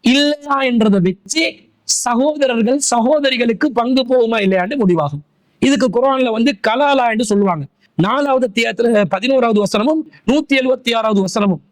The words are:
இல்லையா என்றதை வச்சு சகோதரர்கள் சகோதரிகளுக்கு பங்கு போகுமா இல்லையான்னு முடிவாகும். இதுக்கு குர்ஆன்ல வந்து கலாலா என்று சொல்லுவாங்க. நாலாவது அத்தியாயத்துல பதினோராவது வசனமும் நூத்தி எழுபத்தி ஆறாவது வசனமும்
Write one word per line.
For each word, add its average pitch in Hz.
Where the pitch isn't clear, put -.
இல்லையா 285
என்றதை 220
வச்சு 240
சகோதரர்கள் 254
சகோதரிகளுக்கு 247
பங்கு 254
போகுமா 226
இல்லையான்னு 190
முடிவாகும். 151
இதுக்கு 262
குர்ஆன்ல 262
வந்து 233
கலாலா 269
என்று 220
சொல்லுவாங்க. 190
நாலாவது 262
அத்தியாயத்துல 226
பதினோராவது 233
வசனமும் 262
நூத்தி 277
எழுபத்தி 254
ஆறாவது 214
வசனமும் 196